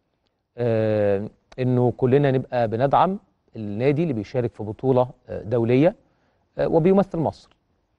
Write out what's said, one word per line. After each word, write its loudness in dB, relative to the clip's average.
آه، 0
إنه 2
كلنا 2
نبقى -2
بندعم 0
النادي -2
اللي -2
بيشارك -6
في -14
بطولة، 0
آه، -8
دولية، 2
آه، -2
وبيمثل 2
مصر. -6